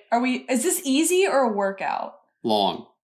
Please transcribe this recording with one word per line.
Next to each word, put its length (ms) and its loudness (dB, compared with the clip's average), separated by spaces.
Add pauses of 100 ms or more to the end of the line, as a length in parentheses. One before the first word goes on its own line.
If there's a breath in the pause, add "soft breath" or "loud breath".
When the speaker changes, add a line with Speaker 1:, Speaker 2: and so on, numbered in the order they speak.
(100)
Speaker 1:
are 100 2
we, 280 -2
is 140 0
this 220 -2
easy 420 2
or 140 2
a 120 2
workout? 640 -4 (280)
Speaker 2:
Long. 440 0 (180)